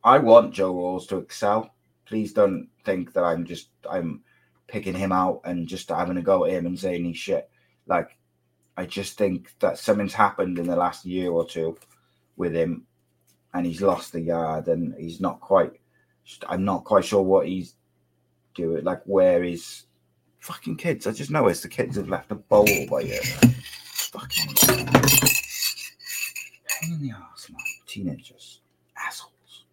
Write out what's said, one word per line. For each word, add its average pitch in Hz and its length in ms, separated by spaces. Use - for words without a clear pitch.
I 127 160
want 113 360
Joe 92 200
Rawls 90 360
to 95 80
excel. 107 540
Please 107 280
don't 98 340
think 92 280
that 92 100
I'm 85 220
just, 85 240
I'm 82 360
picking 95 280
him 92 180
out 92 320
and 85 240
just 92 220
having 87 260
a 87 60
go 92 220
at 85 80
him 87 140
and 90 120
saying 90 260
he's 85 140
shit. 85 320
Like, 85 300
I 92 100
just 98 300
think 92 440
that - 180
something's 101 360
happened 92 440
in 87 80
the 87 100
last 87 280
year 90 260
or 85 160
two 80 320
with 87 180
him, 85 320
and 87 120
he's 85 180
lost 92 300
the 85 80
yard, 80 480
and 85 300
he's 82 220
not 87 200
quite, 92 320
I'm 92 160
not 98 200
quite 98 200
sure 101 180
what 95 240
he's 90 280
doing, 82 300
like, 92 200
where 92 380
his - 420
fucking - 380
kids. - 280
I 110 60
just 139 180
noticed 123 320
the - 60
kids - 280
have 98 120
left - 240
a - 20
bowl 104 320
by 67 140
here. - 180
Fucking - 1300
pain 127 320
in 165 200
the 127 100
arse, - 380
man. 82 100
Teenagers. - 760
Assholes. - 760